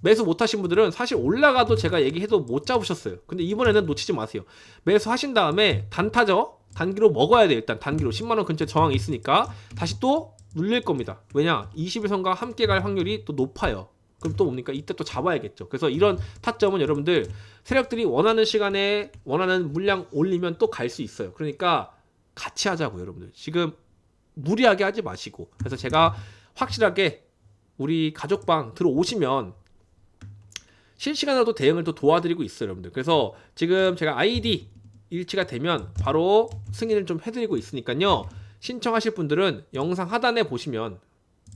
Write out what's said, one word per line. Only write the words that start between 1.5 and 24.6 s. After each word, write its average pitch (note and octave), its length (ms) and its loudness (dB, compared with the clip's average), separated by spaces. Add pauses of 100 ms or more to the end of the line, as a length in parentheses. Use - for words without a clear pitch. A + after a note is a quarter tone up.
제가 D#3+ 260 0
얘기해도 F3 380 2
못 B2+ 260 -4
잡으셨어요. F3+ 600 -2
근데 F3+ 160 -6
이번에는 G#3 420 2
놓치지 D3+ 280 -4
마세요. A2 320 -4 (400)
매수하신 A3 500 2
다음에 F3+ 560 2
단타죠? G#3+ 680 2 (160)
단기로 G3 360 4
먹어야 F3+ 380 6
돼요. B2+ 100 4
일단 A2 220 -4
단기로 C#3+ 320 -2
십만 A3+ 260 -2
원 G3 80 -2
근처에 D#3+ 200 -2
저항이 D#3 280 2
있으니까 C3+ 580 0 (240)
다시 E3+ 220 -6
또 D4 380 -2 (180)
눌릴 G#3 280 0
겁니다. B2 380 -4 (140)
왜냐? C#3+ 400 0
이십 F#3 300 -6
일선과 F#3+ 300 0
함께 A#3 320 -4
갈 F#3+ 180 2
확률이 G3+ 400 -2
또 - 80 -8
높아요. B2+ 560 -4 (320)
그럼 - 160 -4
또 G3 80 4
뭡니까? B2+ 280 -4
이때 C3+ 220 -6
또 D#3 100 -8
잡아야겠죠. C3+ 640 -4
그래서 C#3 220 -2
이런 F3+ 280 2 (240)
타점은 G3 380 0
여러분들 D3 480 0 (360)
세력들이 B3 400 0
원하는 G#3 400 4
시간에 G3+ 680 0 (120)
원하는 F3+ 480 0
물량 F#3+ 400 0
올리면 F3 460 0
또 - 120 2
갈 B2 200 -4
수 - 120 -10
있어요. G#2 320 -8
그러니까 D3+ 640 -2 (380)
같이 - 340 -6
하자고요, C#3+ 320 -4
여러분들. F2+ 340 -14
지금 D#3+ 380 -4 (600)
무리하게 G3 500 4